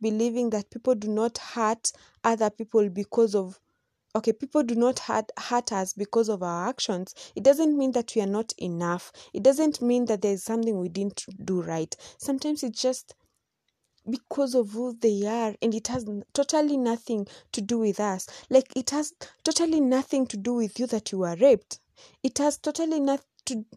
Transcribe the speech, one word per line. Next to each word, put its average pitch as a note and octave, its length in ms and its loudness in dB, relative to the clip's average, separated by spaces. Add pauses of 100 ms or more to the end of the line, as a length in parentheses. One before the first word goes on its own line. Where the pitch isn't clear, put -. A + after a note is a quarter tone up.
believing A3+ 480 0
that G#3 200 -4
people B3 240 0
do G#3+ 140 -4
not A3 300 0
hurt A3+ 540 -2 (320)
other A3+ 260 2
people G#3+ 400 2
because G3+ 440 0
of, F#3+ 260 -2 (540)
okay, G#3+ 200 0
people D4 280 0
do A#3+ 140 0
not B3 240 2
hurt, A3 380 -2
hurt A#3+ 340 -2
us F#3+ 220 -2
because G#3 340 0
of F#3+ 160 -2
our F3 240 -2
actions. F#3+ 480 -4 (200)
It G3+ 80 -4
doesn't D4 340 6
mean C4 160 0
that A#3+ 220 -2
we A3 60 2
are G3 60 0
not G#3+ 300 -2
enough. F3 540 -4 (220)
It G#3 80 -6
doesn't C#4+ 400 4
mean B3 240 2
that G#3+ 160 0
there G3+ 120 2
is F#3 100 -4
something A3+ 360 -2
we F3+ 100 -4
didn't G3 360 -2 (180)
do F3+ 180 0
right. E3 340 -4 (220)
Sometimes D4 440 -2
it's A3+ 200 -6
just - 340 -2 (920)
because C4 440 -2
of A3 180 2
who A#3 280 -6
they G#3 260 2
are, A3 360 -2
and A3 120 0
it A3 140 -6
has B3 220 -6
n-, G#3 140 -8 (100)
totally D4 420 2
nothing A3+ 520 -2 (240)
to A#3 100 -6
do A#3 160 -2
with G#3+ 220 0
us. G3 280 -2 (220)
Like, C4 260 4
it C4 140 -4
has D4 240 -2 (300)
totally D#4+ 360 2
nothing C4 480 2
to - 80 -10
do A3 200 -4
with A3+ 240 -2
you B3 80 -2
that A3 240 -4
you F#3+ 80 -2
were E3+ 200 -2
raped. A#3+ 400 6 (440)
It B3+ 160 -2
has C#4+ 180 2
totally D#4+ 420 -2
not C#4 220 2 (240)
to, A3 200 -6 (120)